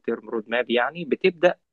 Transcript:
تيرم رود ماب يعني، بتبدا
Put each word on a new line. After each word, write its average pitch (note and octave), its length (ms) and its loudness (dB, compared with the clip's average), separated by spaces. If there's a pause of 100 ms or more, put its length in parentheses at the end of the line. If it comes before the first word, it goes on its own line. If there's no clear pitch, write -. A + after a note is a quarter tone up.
تيرم A2 240 -6
رود A2+ 200 -6
ماب A#2+ 220 -2
يعني، C3+ 340 0
بتبدا E3+ 500 2 (180)